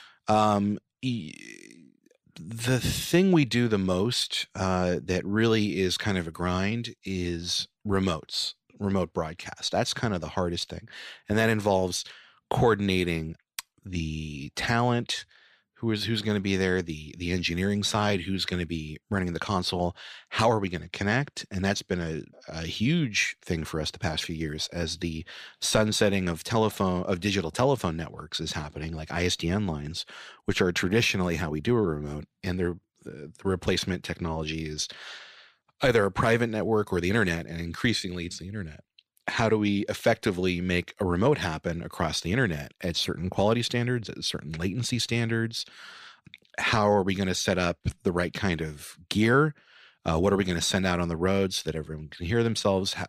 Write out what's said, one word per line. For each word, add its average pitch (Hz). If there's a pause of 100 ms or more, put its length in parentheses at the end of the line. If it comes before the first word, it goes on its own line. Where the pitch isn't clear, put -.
(280)
um, 104 (220)
e-, 117 (1080)
the 113
thing -
we 156
do 120
the 104
most, 95
uh, 90
that 92
really 104
is 90
kind 95
of 82
a 82
grind 95 (100)
is 87 (200)
remotes, 95 (260)
remote 95
broadcast. -
That's 107
kind 113
of 87
the 80
hardest 87
thing. 87 (400)
And 104
that 113
involves 98 (440)
coordinating 92 (480)
the 78
talent, 120 (480)
who 113
is, 104
who's 107
gonna 104
be 95
there, 92
the, 76
the 87
engineering 92
side, 104
who's 92
gonna 90
be 78 (140)
running 92
the 80
console, 90 (340)
how 113
are 113
we 98
gonna 82
connect? 117
And 95
that's 101
been 90
a, 80 (240)
a 80
huge 113
thing 80
for 80
us 76
the -
past 78
few 85
years 78
as 82
the 82 (380)
sunsetting 101
of 82
telephone, 101
of 92
digital 95
telephone 120
networks 76
is 80
happening, 78
like 78
I 90
S 90
D 85
N 101
lines, 78 (420)
which -
are 90
traditionally 92
how 78
we 76
do 117
a 113
remote, 76 (180)
and 90
they're, 87 (260)
the, 73
the -
replacement 92
technology 80
is 76 (920)
either 117
a 98
private 117
network 107
or 90
the 87
internet, 92
and 82
increasingly 90
it's -
the 85
internet. 95 (460)
How 113
do 110
we 101
effectively 92
make 90
a 101
remote 95
happen 82
across 82
the 85
internet 87
at 85
certain 87
quality 110
standards, 120
at -
certain -
latency 101
standards? 113 (920)
How 104
are 104
we 95
gonna 92
set 92
up 87 (260)
the 90
right 87
kind 87
of 76 (120)
gear? 127 (520)
Uh, 80
what 95
are 98
we 98
gonna 87
send 95
out 87
on 85
the 82
road 95
so -
that 78
everyone 78
can 85
hear 117
themselves? 101
How, -